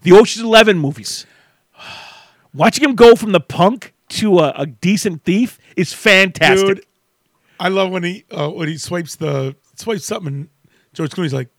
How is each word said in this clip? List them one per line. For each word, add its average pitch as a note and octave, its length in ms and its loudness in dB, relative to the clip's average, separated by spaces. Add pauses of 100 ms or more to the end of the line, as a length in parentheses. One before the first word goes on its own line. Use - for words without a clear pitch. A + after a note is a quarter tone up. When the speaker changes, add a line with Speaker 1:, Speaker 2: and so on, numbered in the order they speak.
Speaker 1:
The F3+ 100 4
Ocean's A3 320 6
Eleven A3 360 4
movies. C#3 460 -8 (520)
<sighs> - 760 -20
Watching F3 300 0
him C#4 120 0
go A#3 200 8
from G#3+ 160 -6
the F3+ 80 2
punk - 540 -2 (160)
to G3 300 0
a, D3 180 2
a C#3+ 80 -6
decent F3+ 580 -4
thief G#3+ 360 -2 (180)
is F3 160 -4
fantastic. F#3+ 720 2 (120)
Speaker 2:
Dude, - 80 -20 (720)
I F3+ 100 -4
love F#3+ 220 -2
when F3+ 120 -6
he, F3+ 280 -8
uh, D3 180 -6
when E3 180 -8
he D#3 100 -8
swipes F3 380 -10
the, C#3 400 -6 (200)
swipes G#3+ 280 -8
something, F#3 300 -10
and C#3 160 -12 (440)
George D#3+ 180 -8
Clooney's D#3+ 220 -6
like B2+ 260 -8